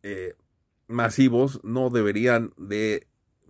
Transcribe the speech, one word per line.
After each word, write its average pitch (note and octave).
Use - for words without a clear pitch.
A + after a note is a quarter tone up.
eh, F#2+
masivos B2
no B2
deberían A#2
de G#2+